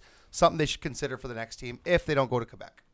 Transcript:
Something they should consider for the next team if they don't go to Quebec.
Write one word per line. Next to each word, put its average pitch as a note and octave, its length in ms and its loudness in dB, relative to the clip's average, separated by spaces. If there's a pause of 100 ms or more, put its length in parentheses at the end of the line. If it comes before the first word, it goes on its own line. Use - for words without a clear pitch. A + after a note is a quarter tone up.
(300)
Something E3+ 280 4
they D3+ 80 2
should - 160 -4
consider C3 340 -6
for - 100 -10
the A#2+ 80 -8
next A2+ 220 -8
team B2 280 -10
if E3+ 220 4
they D#3 80 0
don't C3+ 160 4
go B2 80 2
to A#2 80 -4
Quebec. - 480 -18